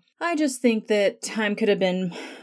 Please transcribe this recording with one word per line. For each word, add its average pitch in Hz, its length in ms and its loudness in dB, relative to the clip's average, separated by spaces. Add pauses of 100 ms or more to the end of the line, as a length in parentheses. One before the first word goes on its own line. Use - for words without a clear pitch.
(200)
I 339 160 -2
just 294 260 -2
think 220 240 2
that 202 340 2
time 208 360 -2
could 220 120 2
have 202 120 2
been 185 360 0 (260)